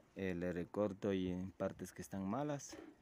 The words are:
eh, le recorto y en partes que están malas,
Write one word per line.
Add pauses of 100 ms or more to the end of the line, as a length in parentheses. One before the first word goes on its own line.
(160)
eh,
le
recorto
y
en
partes
que
están
malas, (240)